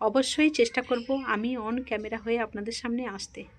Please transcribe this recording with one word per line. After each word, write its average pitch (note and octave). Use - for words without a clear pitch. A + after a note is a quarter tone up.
অবশ্যই C4+
চেষ্টা A#3+
করব A#3+
আমি G#3+
on A#3
camera G#3+
হয়ে A3+
আপনাদের A3
সামনে A#3+
আসতে। -